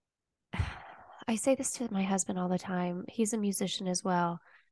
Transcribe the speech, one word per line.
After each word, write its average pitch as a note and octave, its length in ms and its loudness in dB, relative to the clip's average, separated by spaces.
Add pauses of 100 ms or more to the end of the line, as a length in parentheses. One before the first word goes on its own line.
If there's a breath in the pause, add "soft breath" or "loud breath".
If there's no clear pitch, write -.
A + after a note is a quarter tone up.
(540)
<sighs> - 760 -6
I A3+ 80 2
say C4 200 4
this C4 180 -2
to - 180 -4
my G3 120 2
husband F#3+ 360 0
all F3+ 100 0
the F#3 100 4
time. F3+ 480 -2
He's A3 260 0
a A3+ 40 0
musician G3 500 0
as F3+ 160 0
well. F3 360 2 (320 soft breath)